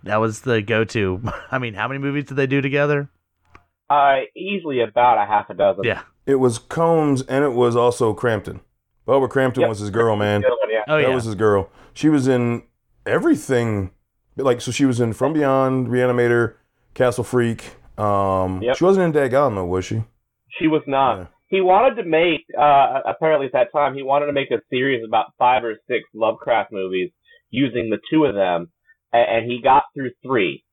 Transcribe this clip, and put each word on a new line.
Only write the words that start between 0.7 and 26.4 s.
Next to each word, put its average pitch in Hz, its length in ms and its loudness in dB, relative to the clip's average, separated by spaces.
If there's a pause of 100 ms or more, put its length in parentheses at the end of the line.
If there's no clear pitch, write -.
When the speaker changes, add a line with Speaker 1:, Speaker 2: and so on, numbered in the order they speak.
Speaker 1:
<laughs> - 140 -16
I 131 60 -4
mean, 120 160 -6
how 104 140 -4
many 135 120 -8
movies 139 260 -4
did 135 120 -12
they 139 100 0
do 139 140 0
together? 143 480 0 (800)
Speaker 2:
Uh, 139 280 4 (180)
easily 165 460 -4
about 117 360 2
a 104 80 0
half 104 240 -2
a 104 60 -12
dozen. 98 280 0
Speaker 1:
Yeah. 107 200 -2 (220)
Speaker 3:
It 139 100 2
was 123 240 2
Combs, 160 640 0
and 135 200 -2
it 139 100 0
was 120 220 2
also 120 380 2
Crampton. 104 460 -4 (460)
Barbara 131 240 2
Crampton 131 320 0
Speaker 2:
Yep. - 80 2
Speaker 3:
was 107 100 -6
his 104 100 -6
girl, 110 260 0
man. 104 260 0
Speaker 2:
The 131 60 0
other 123 140 0
one, 104 100 -2
yeah. 110 160 -2
Speaker 1:
Oh, 156 140 0
Speaker 3:
That 131 80 2
Speaker 1:
yeah. 131 60 0
Speaker 3:
was 123 80 -4
his 110 120 -6
girl. 101 340 2 (240)
She - 160 0
was 139 180 2
in 120 360 0 (420)
everything. 120 880 0 (440)
Like, 127 260 0
so 123 100 -8
she 139 140 0
was 123 140 0
in 113 140 0
From 139 200 -2
Beyond, 135 540 0
Reanimator, 120 680 2 (380)
Castle 123 300 0
Freak. 117 540 -2 (200)
Um, 95 640 0
Speaker 2:
Yep. 123 160 0
Speaker 3:
she 160 60 0
wasn't 190 220 4
in 165 80 0
Dag 139 200 0
Island, 135 240 2
though, 92 80 -4
was 92 200 -2
she? 110 180 -6 (560)
Speaker 2:
She 165 80 0
was 156 180 0
not. 135 340 0
Speaker 3:
Yeah. 87 60 -14 (220)
Speaker 2:
He 190 140 -2
wanted 214 400 2
to 175 60 -8
make, 160 340 0 (180)
uh, 139 460 4
apparently 151 420 -2
at - 60 -10
that - 180 0
time, 143 240 0
he 139 80 -10
wanted 143 240 0
to 143 60 -4
make 139 180 -2
a 117 180 -2
series 127 380 -2
about 110 200 0 (100)
five 123 260 2
or 110 120 -6 (120)
six 120 160 -4 (100)
Lovecraft 110 580 -2